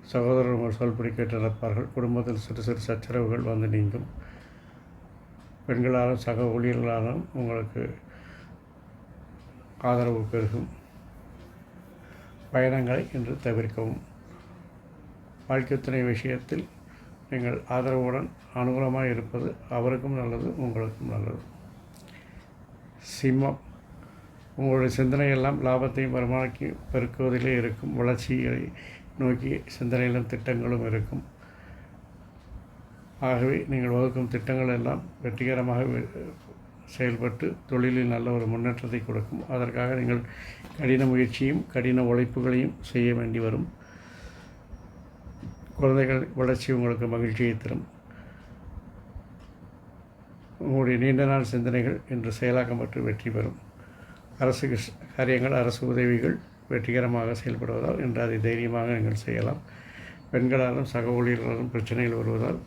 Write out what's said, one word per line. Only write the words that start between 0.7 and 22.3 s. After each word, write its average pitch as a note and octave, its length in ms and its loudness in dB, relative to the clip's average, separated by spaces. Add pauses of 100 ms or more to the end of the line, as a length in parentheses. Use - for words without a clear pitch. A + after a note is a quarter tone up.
சொல் A#2+ 180 2
பிடிக்க A#2 280 -2
நடப்பார்கள். A2 680 0
குடும்பத்தில் A#2+ 520 0
சிறு A2+ 180 -6
சிறு A2+ 180 -2
சச்சரவுகள் A2+ 720 0
வந்து A2 180 2
நீங்கும். G#2+ 380 2 (1500)
பெண்களாலும் B2 640 2
சக A#2 200 0
ஊழியர்களாலும் A#2 800 2 (100)
உங்களுக்கு A#2 500 -4 (2000)
ஆதரவு A#2+ 420 2
பெருகும். A2 440 -2 (1800)
பயணங்களை B2+ 520 2 (100)
இன்று B2 300 -2
தவிர்க்கவும். A2+ 580 -2 (1400)
வாழ்க்கை C3+ 340 0
துணை C3 240 0
விஷயத்தில் B2 600 -2 (640)
நீங்கள் B2 320 -2 (100)
ஆதரவுடன் B2+ 600 0 (260)
அனுகூலமாக B2+ 560 2
இருப்பது A2+ 380 -2 (220)
அவருக்கும் B2+ 480 0
நல்லது, A#2 380 -2
உங்களுக்கும் A#2 560 -4
நல்லது. G#2+ 300 -4 (1600)